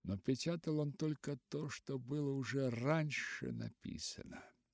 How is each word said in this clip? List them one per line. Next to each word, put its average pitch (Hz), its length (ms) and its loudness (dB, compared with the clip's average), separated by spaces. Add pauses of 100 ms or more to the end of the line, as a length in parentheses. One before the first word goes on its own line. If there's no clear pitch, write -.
Но 98 140 0
печатал 156 640 2
он 147 140 2
только 147 440 -2 (120)
то, 151 200 -2
что 135 300 -4
было 139 320 0
уже 135 380 2
раньше 131 800 2
написано. - 920 -6 (300)